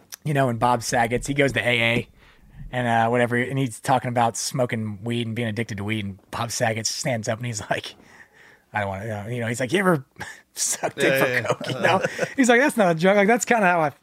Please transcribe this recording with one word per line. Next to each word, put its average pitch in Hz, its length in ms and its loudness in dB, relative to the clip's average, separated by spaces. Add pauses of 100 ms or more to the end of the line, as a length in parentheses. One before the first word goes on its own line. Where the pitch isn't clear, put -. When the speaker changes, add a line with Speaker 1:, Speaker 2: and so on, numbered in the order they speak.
(240)
Speaker 1:
You 151 120 -2
know, 135 120 4
when 117 100 -2
Bob 120 260 2
Saget's, 117 440 0
he 143 80 -2
goes 139 180 2
to 113 60 0
A 120 220 2
A 117 260 0 (640)
and, 123 160 -2
uh, 117 220 4
whatever, 120 260 2
and 127 240 -2
he's 131 200 -4
talking 127 300 0
about 117 280 0
smoking 110 680 -4
weed 117 240 -4
and 113 80 -6
being 117 120 -4
addicted 107 300 -4
to 101 60 -6
weed, 107 220 -4
and 98 260 -12
Bob 117 200 -6
Saget 113 360 -2
stands 117 400 -4
up 113 120 -4
and 123 60 -8
he's 110 240 -8
like, - 260 -6 (760)
"I 107 80 -4
don't 98 80 -2
wanna," 98 140 -8
you 113 60 -8
know, 104 180 -8
you 123 140 -6
know, 113 60 -4
he's 120 120 -4
like, 131 140 -2
"You 190 60 2
ever 180 260 2 (240)
<laughs> - 240 -20
suck - 420 -4
dick 139 180 2
Speaker 2:
Yeah, 135 60 2
Speaker 1:
for 135 80 4
Speaker 2:
yeah, 123 80 -2
yeah. 123 80 0
Speaker 1:
coke?" 120 260 -2
You 131 100 -6
know? 175 220 2 (360)
He's 247 120 6
like, 240 120 6
"That's 285 160 2
not 175 180 4
a 160 40 -4
drug." 190 180 4
Like, 196 100 4
that's 233 180 2
kinda 226 220 4
how 175 140 4
I, 147 100 0 (100)